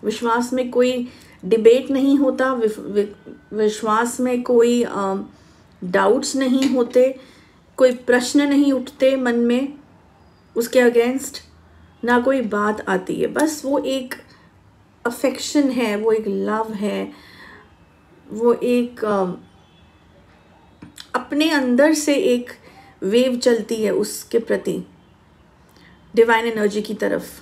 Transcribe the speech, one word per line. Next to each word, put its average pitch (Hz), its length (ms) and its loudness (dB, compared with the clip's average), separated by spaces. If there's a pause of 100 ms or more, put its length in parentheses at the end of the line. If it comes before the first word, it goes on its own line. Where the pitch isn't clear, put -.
विश्वास 233 480 -2
में 254 180 -4
कोई 247 380 0 (360)
debate 226 460 4
नहीं 277 280 4
होता, 262 340 0
विफ-, 220 260 -2
वि-, - 540 -6 (200)
विश्वास 214 680 -2
में 247 220 -2
कोई, 240 460 4
अ, 196 260 -4 (720)
डाउट्स 196 520 0
नहीं 262 340 0
होते, 254 480 2 (580)
कोई 254 160 4
प्रश्न 247 500 0
नहीं 277 300 2
उठते 262 440 0
मन 247 180 -2
में 240 400 0 (840)
उसके 233 240 2
against, 240 580 0 (680)
ना 240 160 2
कोई 262 200 0
बात 208 480 -4
आती 185 260 -2
है। - 120 -2
बस 302 380 -2
वो 277 140 -2
एक 262 360 -6 (920)
affection 254 560 -2
है, 247 340 0
वो 220 160 0
एक 214 160 0
love 208 440 -4
है, 202 400 -6 (1160)
वो 233 240 2
एक, 247 500 -2
अ, 202 200 0 (1900)
अपने 294 360 -2
अंदर 277 440 4
से 302 200 0
एक 247 360 0 (520)
wave 240 340 2
चलती 233 380 0
है 214 160 -2
उसके 202 480 -4
प्रति, 196 440 -4 (1300)
divine 226 320 4
energy 208 360 -2
की 214 120 -8
तरफ - 300 -4 (180)